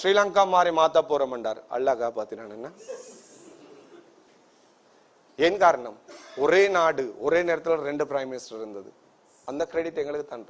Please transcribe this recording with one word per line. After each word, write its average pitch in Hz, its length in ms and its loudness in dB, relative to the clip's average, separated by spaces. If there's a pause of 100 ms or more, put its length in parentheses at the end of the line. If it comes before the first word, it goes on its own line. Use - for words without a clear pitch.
ஸ்ரீலங்கா 196 440 4
மாதிரி 180 300 2
மாத்த 160 320 4
போறோம்ண்டார்." 127 520 -2 (100)
அல்லாஹ் 127 260 0
காப்பாத்தினான். 113 520 -6
என்ன 113 200 -14 (2750)
ஏன் 170 200 2
காரணம்? 127 400 2 (400)
ஒரே 170 300 4
நாடு, 160 520 0
ஒரே 156 240 0
நேரத்துல 165 300 -2
ரெண்டு 147 320 -2
பிரைம் 135 320 -6
மினிஸ்டர் 113 180 -16
இருந்தது. 107 380 -12 (520)
அந்த 147 200 0
கிரெடிட் 165 320 -4
எங்களுக்கு 147 300 -4
தான் 117 220 -12